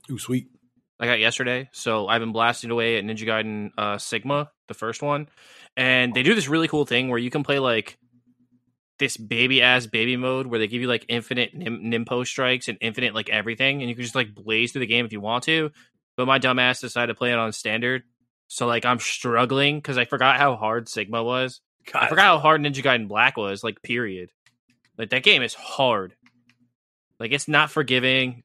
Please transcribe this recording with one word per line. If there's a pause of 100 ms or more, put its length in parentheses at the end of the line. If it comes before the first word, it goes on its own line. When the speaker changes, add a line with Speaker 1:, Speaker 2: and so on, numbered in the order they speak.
(100)
Speaker 1:
Ooh,
sweet. (500)
Speaker 2:
I
got
yesterday.
So
I've
been
blasting
away
at
Ninja
Gaiden,
uh,
Sigma, (180)
the
first
one. (480)
And
they
do
this
really
cool
thing
where
you
can
play,
like, (1040)
this
baby-ass
baby
mode
where
they
give
you,
like,
infinite
Nim-,
Nimpo
strikes
and
infinite,
like,
everything.
And
you
can
just,
like,
blaze
through
the
game
if
you
want
to. (480)
But
my
dumb
ass
decided
to
play
it
on
standard. (460)
So,
like,
I'm
struggling
'cause
I
forgot
how
hard
Sigma
was. (260)
I
Speaker 1:
God.
Speaker 2:
forgot
how
hard
Ninja
Gaiden
Black
was,
like,
period. (640)
Like,
that
game
is
hard. (1040)
Like,
it's
not
forgiving.